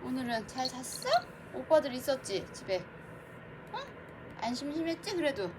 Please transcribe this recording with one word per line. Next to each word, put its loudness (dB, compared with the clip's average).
오늘은 0
잘 -2
잤어? -4
오빠들 6
있었지, 0
집에? 0
응? -4
안 0
심심했지, -2
그래도? 2